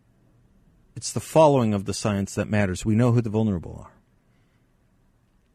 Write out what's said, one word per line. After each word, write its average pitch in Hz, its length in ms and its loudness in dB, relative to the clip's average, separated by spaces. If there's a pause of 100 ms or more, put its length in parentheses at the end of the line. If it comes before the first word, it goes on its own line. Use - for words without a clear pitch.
(960)
It's - 160 -10
the 120 80 -6
following 139 540 4
of 98 120 -4
the 101 80 -4
science 101 420 -2
that 104 120 -2
matters. 101 360 -2
We 107 100 0
know 120 180 2
who 120 80 2
the 113 100 -4
vulnerable 104 540 -4
are. - 80 -20 (1600)